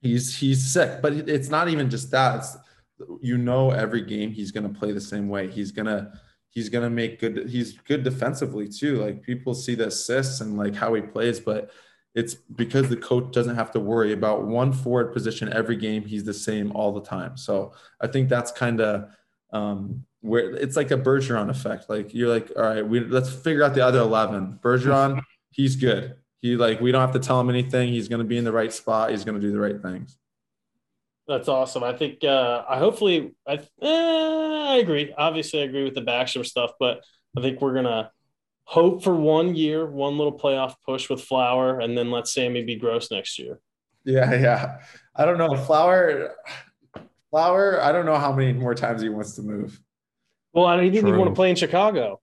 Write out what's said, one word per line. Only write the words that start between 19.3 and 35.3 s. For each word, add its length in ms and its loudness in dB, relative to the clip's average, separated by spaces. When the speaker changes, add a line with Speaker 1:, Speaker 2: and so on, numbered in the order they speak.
Speaker 1:
um, 500 -6
where 320 0
it's 240 -4
like 160 0
a 60 2
Bergeron 520 2
effect. 400 -6
Like, 240 -6
you're 140 0
like, 300 0
"All 60 2
right, 220 0
we, 140 2
let's 300 0
figure 340 2
out 120 4
the 100 6
other 140 6
eleven. 640 0
Bergeron, 600 2
<laughs> 140 -20
he's 260 0
good. 380 0
He, 160 0
like, 240 2
we 100 4
don't 80 6
have 140 2
to 60 2
tell 200 2
him 100 2
anything. 440 0
He's 160 -4
gonna 160 -2
be 120 -2
in 60 0
the 80 0
right 220 0
spot. 380 0
He's 120 -4
gonna 160 -4
do 140 -2
the 60 -2
right 220 -2
things." 360 -10
Speaker 2:
That's 180 -2
awesome. 360 0
I 100 -2
think, 320 -4
uh, 420 2
I 100 -2
hopefully, 540 2
I, 60 -2
eh, 1160 -2
I 120 6
agree. 360 0
Obviously, 440 0